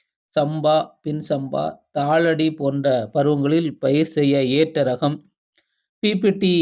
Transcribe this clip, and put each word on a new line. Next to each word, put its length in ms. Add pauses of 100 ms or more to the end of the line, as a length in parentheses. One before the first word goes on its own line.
(360)
சம்பா, 680
பின் 180
சம்பா, 680 (100)
தாளடி 580
போன்ற 560
பருவங்களில் 680
பயிர் 280
செய்ய 380
ஏற்ற 400
ரகம். 320 (840)
பி 200
பி 120
டி 320